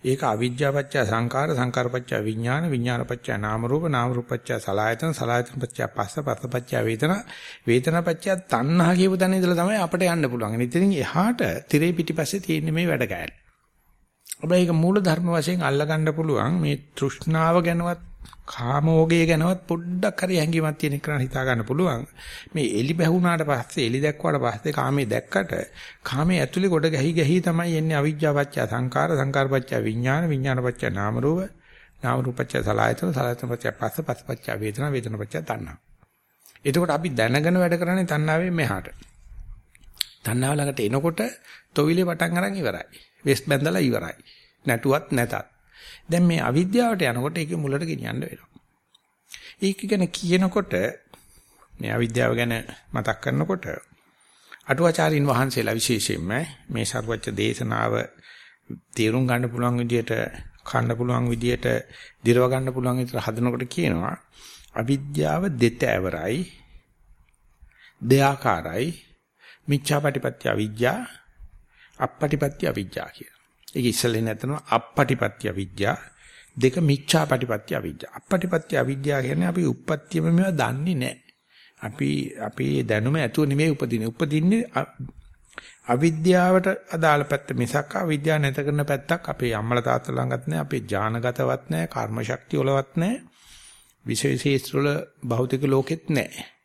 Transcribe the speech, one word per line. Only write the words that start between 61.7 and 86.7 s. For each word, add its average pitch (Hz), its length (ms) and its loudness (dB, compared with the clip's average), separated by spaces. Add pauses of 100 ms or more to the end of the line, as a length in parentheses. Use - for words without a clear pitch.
දිරව 120 260 6
ගන්න 131 280 0
පුළුවන් 127 240 0
විදියට 123 280 -4
හදනකොට 120 420 -2
කියනවා 104 480 -2 (560)
අවිද්‍යාව 139 720 0 (100)
දෙතෑවරයි, 113 840 0 (1600)
දෙආකාරයි, 120 840 2 (760)
මිච්ඡාපටිපත්‍ය 143 840 0
අවිද්‍යා, 107 520 0 (1000)
අපපටිපත්‍ය 139 680 -2
අවිද්‍යා - 420 -6
කියලා. - 260 -20 (320)
ඒක 123 180 -4
ඉස්සෙල්ලා 113 360 2
නැතනවා 120 460 -4
අපපටිපත්‍ය 117 800 0
අවිද්‍යා, 98 500 -2 (600)
දෙක 131 240 4
මිච්ඡාපටිපත්‍ය 139 920 2
අවිද්‍යා. - 380 -8
අපපටිපත්‍ය 180 640 -2
අවිද්‍යා 139 440 0
කියන්නේ 147 260 0
අපි 175 180 0
උප්පත්තියම 156 600 -2
මේවා 170 320 4
දන්නේ 135 380 0
නැහැ. 127 260 -4 (580)
අපි, - 300 -4 (300)
අපි 107 260 -6 (160)
දැනුම 113 340 2
ඇතුව 147 320 0
නෙමෙයි 151 240 2
උපදින්නේ. 117 360 -2
උපදින්නේ 160 640 2
අ-, - 220 -4 (920)
අවිද්‍යාවට 180 840 4 (220)